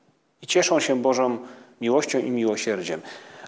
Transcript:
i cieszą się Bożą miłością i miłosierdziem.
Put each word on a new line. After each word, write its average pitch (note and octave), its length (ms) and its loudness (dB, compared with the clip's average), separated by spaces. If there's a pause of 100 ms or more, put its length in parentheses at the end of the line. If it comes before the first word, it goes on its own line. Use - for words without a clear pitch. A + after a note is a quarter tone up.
(420)
i - 40 -18
cieszą E3+ 340 2
się B2+ 220 0
Bożą B2 360 2 (420)
miłością C3 380 2
i B2+ 120 -2
miłosierdziem. G#2 720 -2 (480)